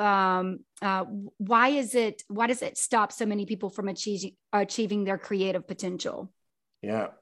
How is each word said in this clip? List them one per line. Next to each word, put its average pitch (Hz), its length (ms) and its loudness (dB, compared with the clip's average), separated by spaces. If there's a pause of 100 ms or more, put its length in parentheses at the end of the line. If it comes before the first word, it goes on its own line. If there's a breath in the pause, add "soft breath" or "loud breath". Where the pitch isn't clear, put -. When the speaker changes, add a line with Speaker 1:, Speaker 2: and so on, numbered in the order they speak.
Speaker 1:
um, 190 580 4 (240)
uh, 190 220 0
w-, 208 340 -8
why 233 300 4
is 277 260 0
it, 220 320 0
why 220 220 0
does 247 120 0
it - 160 -6
stop 214 360 2
so - 120 -4
many 208 220 0
people 196 240 -4
from 202 180 -6
achieving, 190 440 -4 (200)
achieving 202 520 2
their 196 120 0
creative 190 520 -2
potential? 185 640 -6 (500)
Speaker 2:
Yeah. 104 260 -2 (140)